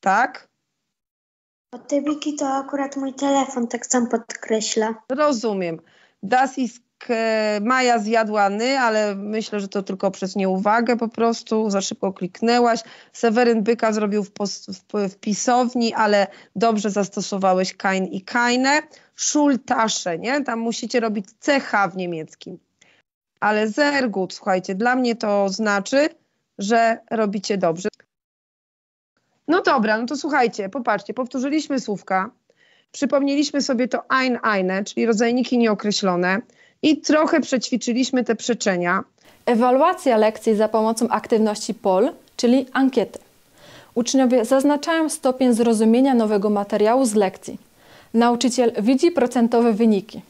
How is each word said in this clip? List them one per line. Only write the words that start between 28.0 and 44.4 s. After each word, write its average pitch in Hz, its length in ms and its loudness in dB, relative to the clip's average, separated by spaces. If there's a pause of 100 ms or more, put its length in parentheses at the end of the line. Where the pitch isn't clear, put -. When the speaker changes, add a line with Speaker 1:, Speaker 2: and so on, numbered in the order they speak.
Speaker 1:
No 359 140 2
dobra, 220 360 2
no 233 80 -4
to 294 100 -6
słuchajcie, 247 520 -2
popatrzcie, 220 460 -4
powtórzyliśmy 269 680 -4
słówka, 190 500 -4 (640)
przypomnieliśmy 277 680 0
sobie 247 260 -2
to - 220 -6
ein, 254 320 0
eine, 196 420 0
czyli 233 220 -4
rodzajniki 233 520 0
nieokreślone 196 840 0 (420)
i 302 180 2
trochę 311 400 2
przećwiczyliśmy 247 840 -2
te 226 100 0
przeczenia. 185 720 -2 (420)
Speaker 3:
Ewaluacja 254 680 2
lekcji 214 400 2
za 214 120 2
pomocą 226 400 0
aktywności 214 680 0
poll, 196 380 2 (240)
czyli 254 360 2
ankiety. 254 460 0 (760)
Uczniowie 247 500 2